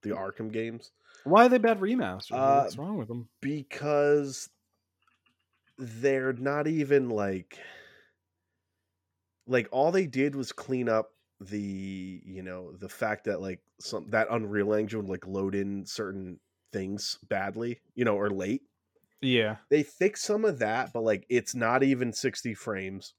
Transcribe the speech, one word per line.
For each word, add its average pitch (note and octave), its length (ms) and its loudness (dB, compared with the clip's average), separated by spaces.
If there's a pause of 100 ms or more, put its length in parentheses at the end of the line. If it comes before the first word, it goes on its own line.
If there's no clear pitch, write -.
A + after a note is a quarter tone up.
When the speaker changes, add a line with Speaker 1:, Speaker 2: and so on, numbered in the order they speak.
Speaker 1:
the G#2 80 -4
Arkham G2+ 400 -6
games. A2+ 400 -8 (320)
Speaker 2:
Why F#3+ 240 8
are - 20 6
they B3+ 80 6
bad A3+ 220 4
remasters? F#3+ 540 -2
Speaker 1:
Uh, C3+ 320 6
Speaker 2:
What's G#2+ 120 -10
wrong F#3 220 -6
with A2+ 80 -6
them? A#2 220 -10 (120)
Speaker 1:
because D3 1040 0 (1300)
they're C3 540 0
not C#3+ 340 -2
even, C#3+ 420 2
like, G2 480 -2 (1900)
like, B2 240 2
all C#3 200 2
they F#3+ 140 2
did C#3 300 0
was C3 160 -6
clean B2+ 380 -2
up A2 220 2 (280)
the, F#2+ 840 -8
you F#2 180 -14
know, F2+ 300 -12
the F#2+ 160 -14
fact G#2+ 360 -4
that, G2+ 160 -2
like, F#2 200 -8 (180)
some, F#2 300 -10
that A2 220 2
Unreal G#2+ 420 0
Engine G#2+ 280 0
would, G2 80 -6
like, F#2 180 -6
load F#2+ 280 -2
in G2 300 -2
certain F#2+ 540 -10 (340)
things G2+ 460 -6 (100)
badly, G#2+ 500 -4 (160)
you B2 100 0
know, G#2+ 120 4
or G#2+ 120 2
late. G2 340 -2 (580)
Speaker 2:
Yeah. A2+ 360 4 (120)
Speaker 1:
They D3 140 6
fixed - 420 0
some A3 200 0
of E3 140 2
that, A#2 340 0
but, A#2 100 -2
like, G#2 260 2
it's B2 260 0
not A#2+ 280 4
even B2+ 280 2
sixty A#2+ 420 -4
frames. F#2+ 640 -8